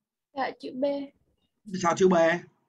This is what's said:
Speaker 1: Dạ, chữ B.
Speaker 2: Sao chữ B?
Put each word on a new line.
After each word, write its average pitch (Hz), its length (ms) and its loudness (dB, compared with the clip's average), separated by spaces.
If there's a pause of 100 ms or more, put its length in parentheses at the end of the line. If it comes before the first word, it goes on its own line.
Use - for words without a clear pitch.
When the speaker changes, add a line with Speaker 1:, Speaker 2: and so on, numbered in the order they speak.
(340)
Speaker 1:
Dạ, 262 260 -6
chữ 277 160 -14
B. 262 100 -4 (1000)
Speaker 2:
Sao 170 120 0
chữ 185 140 4
B? 185 40 4 (560)